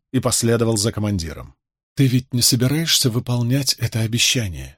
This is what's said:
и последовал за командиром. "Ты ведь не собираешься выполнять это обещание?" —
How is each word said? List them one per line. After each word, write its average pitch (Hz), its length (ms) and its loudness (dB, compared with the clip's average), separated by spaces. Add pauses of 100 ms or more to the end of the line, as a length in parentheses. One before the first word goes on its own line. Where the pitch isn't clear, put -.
(120)
и 131 80 0
последовал 113 580 2
за 107 140 0
командиром. 90 640 -4 (400)
"Ты 135 120 4
ведь 127 260 0
не 120 80 2
собираешься 131 680 2
выполнять 120 640 0
это 117 260 -4
обещание?" — 107 800 -2